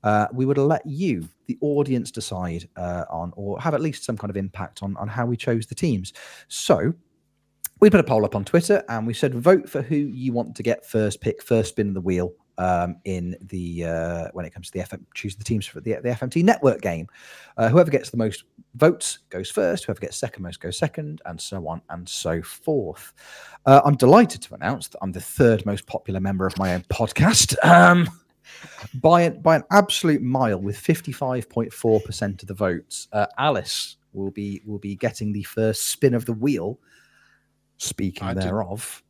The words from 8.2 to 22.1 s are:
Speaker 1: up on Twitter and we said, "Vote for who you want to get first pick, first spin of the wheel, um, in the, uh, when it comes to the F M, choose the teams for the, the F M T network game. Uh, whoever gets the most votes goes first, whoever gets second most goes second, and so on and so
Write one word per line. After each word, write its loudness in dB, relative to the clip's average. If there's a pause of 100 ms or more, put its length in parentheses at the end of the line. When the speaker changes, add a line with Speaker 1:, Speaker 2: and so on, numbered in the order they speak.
Speaker 1:
up -4
on -2
Twitter 2
and -4
we -4
said, -2
"Vote 4
for -6
who -4
you -4
want -4
to -12
get -2
first -2
pick, -4
first 0
spin -2
of -4
the -6
wheel, -2 (260)
um, 0
in -6
the, -8
uh, -4
when -10
it -16
comes -18
to -20
the -8
F -10
M, -16
choose -10
the -16
teams -4
for -16
the, -6
the -4
F -6
M -8
T 0
network 4
game. -4 (500)
Uh, 2
whoever 6
gets -2
the -8
most -2 (320)
votes 2 (120)
goes -8
first, 0
whoever -6
gets -10
second -8
most -12
goes -8
second, -6
and -12
so -10
on -8 (100)
and -14
so -4